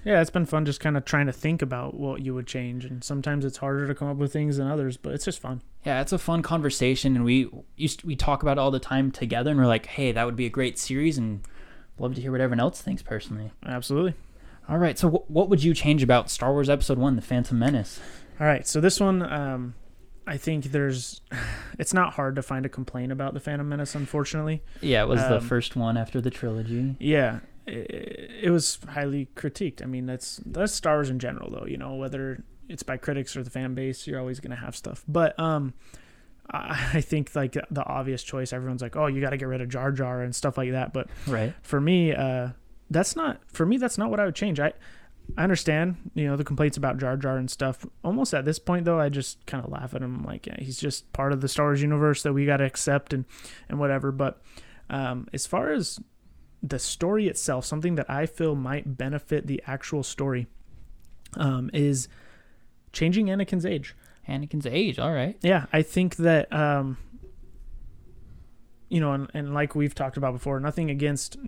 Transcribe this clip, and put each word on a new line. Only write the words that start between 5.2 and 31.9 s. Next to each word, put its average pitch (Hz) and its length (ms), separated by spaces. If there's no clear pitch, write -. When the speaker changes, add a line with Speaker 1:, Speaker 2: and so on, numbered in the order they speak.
Speaker 1:
just 180 160
fun. 127 220
Speaker 2:
Yeah, 135 160
it's 139 120
a 185 60
fun 165 240
conversation, 135 760
and 120 80
we 123 240
used - 240
to, - 60
we 147 100
talk 139 260
about 143 160
it - 20
all 135 120
the 131 80
time 135 320
together, 120 400
and 143 80
we're 127 60
like, 113 200
"Hey, 135 260
that 113 140
would 120 100
be 123 100
a 117 40
great 127 280
series," 147 400
and 107 220
love 127 160
to 127 60
hear 131 100
what 131 120
everyone 120 180
else 147 220
thinks - 200
personally. 107 480
Speaker 1:
Absolutely. 139 480
Speaker 2:
All 156 100
right, 170 200
so 180 100
wh-, 156 220
what 170 180
would 165 160
you 170 100
change 147 280
about 123 280
Star 127 220
Wars 139 160
Episode 139 300
One, 127 180
The 113 60
Phantom 123 360
Menace? 123 400
Speaker 1:
All 151 80
right, 147 200
so 151 160
this 185 180
one, 190 220
um, 135 520
I 156 100
think 151 300
there's, 135 560
<sighs> - 300
it's - 160
not 180 180
hard 135 240
to 139 60
find 131 240
a - 20
complaint 127 440
about 135 220
The 143 60
Phantom 147 280
Menace, 143 260
unfortunately. 151 680
Speaker 2:
Yeah, 123 200
it 117 60
was 120 140
the 127 160
Speaker 1:
Um, - 20
Speaker 2:
first 120 340
one 117 220
after 113 240
the 120 100
trilogy. 117 720
Speaker 1:
Yeah, 131 380
it, - 640
it 175 80
was 170 280
highly 143 440
critiqued. - 480
I - 40
mean, 127 180
that's, 127 400
that's 202 300
Star 151 220
Wars 147 120
in 127 100
general, 71 320
though, - 160
you - 120
know, 135 160